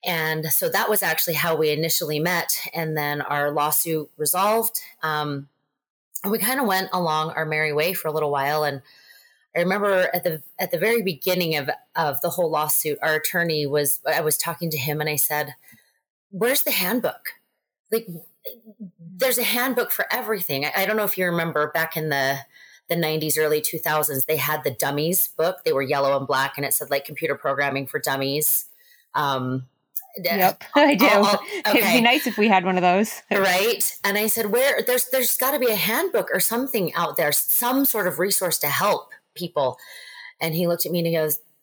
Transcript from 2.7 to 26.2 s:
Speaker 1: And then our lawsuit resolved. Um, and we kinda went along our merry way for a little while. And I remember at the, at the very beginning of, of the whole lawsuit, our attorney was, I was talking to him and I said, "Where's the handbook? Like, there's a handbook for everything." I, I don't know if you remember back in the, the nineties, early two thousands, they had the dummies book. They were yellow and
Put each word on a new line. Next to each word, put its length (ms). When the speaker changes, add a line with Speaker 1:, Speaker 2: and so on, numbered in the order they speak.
Speaker 1:
And 200
then 260
our 280
lawsuit 680
resolved. 640
Um, 480
and 80
we 60
kinda 260
went 300
along 380
our 140
merry 280
way 200
for 140
a 40
little 180
while. 340
And 200
I 60
remember 520
at 100
the, 200
at 100
the 80
very 240
beginning 540
of, 160
of 260
the 80
whole 220
lawsuit, 500
our 140
attorney 500
was, 400
I 160
was 160
talking 320
to 80
him 240
and 80
I 60
said, 400
"Where's 320
the 100
handbook? 580
Like, 160
there's 400
a 40
handbook 460
for 220
everything." 540
I, 100
I 100
don't 120
know 60
if 140
you 80
remember 460
back 260
in 120
the, 320
the 60
nineties, 440
early 200
two 200
thousands, 460
they 120
had 260
the 80
dummies 580
book. 360
They 80
were 80
yellow 340
and 120